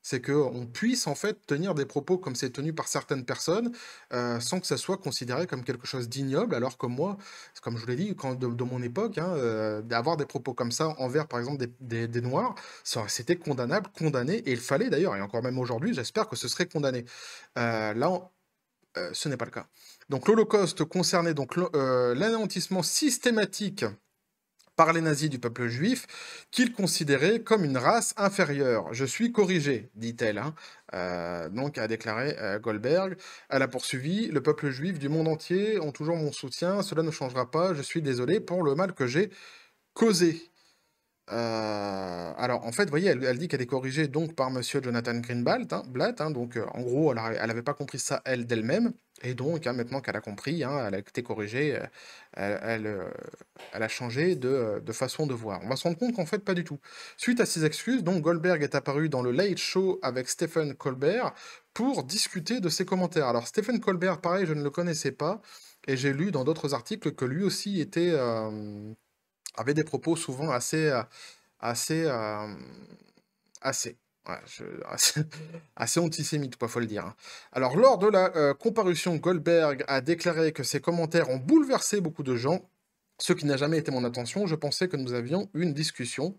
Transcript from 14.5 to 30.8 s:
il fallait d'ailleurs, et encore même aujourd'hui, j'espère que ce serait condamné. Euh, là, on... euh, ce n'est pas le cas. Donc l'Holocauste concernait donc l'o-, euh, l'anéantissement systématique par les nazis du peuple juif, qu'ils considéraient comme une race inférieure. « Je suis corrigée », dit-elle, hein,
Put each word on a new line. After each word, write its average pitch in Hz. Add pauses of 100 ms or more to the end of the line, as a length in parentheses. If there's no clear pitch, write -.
il 123
fallait 180
d'ailleurs, 151
et 98
encore 107
même 127
aujourd'hui, 127
j'espère 208
que 120
ce -
serait 170
condamné. 131 (520)
Euh, 110
là, 147
on... 180 (680)
euh, 90
ce -
n'est 131
pas 117
le 120
cas. 95 (440)
Donc 139
l'Holocauste 208
concernait 170
donc 139
l'o-, 175
euh, 127
l'anéantissement 190
systématique 214 (920)
par 160
les 165
nazis 156
du 131
peuple 120
juif, 135 (460)
qu'ils 240
considéraient 165
comme 220
une 135
race 202
inférieure. « 143
Je 131
suis 233
corrigée », 151
dit-elle, 113
hein, 143 (400)